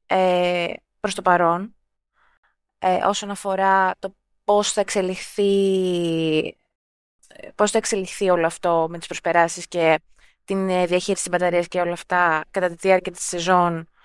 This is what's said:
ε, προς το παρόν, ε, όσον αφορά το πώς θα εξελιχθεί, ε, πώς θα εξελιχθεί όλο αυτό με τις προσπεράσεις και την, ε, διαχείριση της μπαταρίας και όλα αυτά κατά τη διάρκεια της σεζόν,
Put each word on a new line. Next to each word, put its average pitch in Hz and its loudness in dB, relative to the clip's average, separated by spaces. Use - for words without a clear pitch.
ε, 180 0
προς 196 -6
το 196 -8
παρόν, 175 2
ε, 185 2
όσον 202 -2
αφορά 190 0
το 190 -10
πώς 208 2
θα 208 0
εξελιχθεί, 185 0
ε, - -20
πώς 208 2
θα 226 -2
εξελιχθεί 196 -2
όλο 170 2
αυτό 165 0
με 170 -10
τις 165 -14
προσπεράσεις 170 0
και 160 2
την, 190 -2
ε, 180 2
διαχείριση 180 -2
της - -8
μπαταρίας 175 0
και 180 -4
όλα 175 -2
αυτά 170 0
κατά 180 -2
τη 170 -6
διάρκεια 185 2
της - -12
σεζόν, 175 0